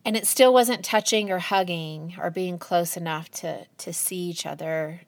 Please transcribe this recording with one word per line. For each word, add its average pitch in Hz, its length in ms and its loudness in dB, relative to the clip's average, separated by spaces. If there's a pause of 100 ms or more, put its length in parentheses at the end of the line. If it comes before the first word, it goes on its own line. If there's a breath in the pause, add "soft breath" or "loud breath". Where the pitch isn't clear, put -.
And 220 100 0
it 220 120 -2
still 254 260 8
wasn't 247 320 4
touching 214 460 2
or 185 80 0
hugging 170 800 -2
or 180 100 -4
being 180 300 -4
close 175 360 0
enough 160 360 -6
to, - 340 -10 (140)
to - 120 -12
see 180 380 -4
each 165 160 -8
other 160 640 -6